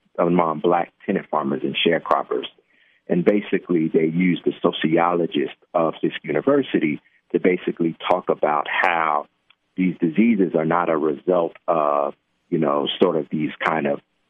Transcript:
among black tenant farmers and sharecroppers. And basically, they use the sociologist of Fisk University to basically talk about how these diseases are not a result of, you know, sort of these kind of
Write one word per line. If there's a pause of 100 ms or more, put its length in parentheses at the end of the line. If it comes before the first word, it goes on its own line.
(180)
among
black (140)
tenant
farmers
and
sharecroppers. (600)
And
basically,
they
use
the
sociologist (160)
of
Fisk
University (320)
to
basically (140)
talk
about
how (500)
these
diseases
are
not
a
result (100)
of, (360)
you
know, (120)
sort
of
these (120)
kind
of (300)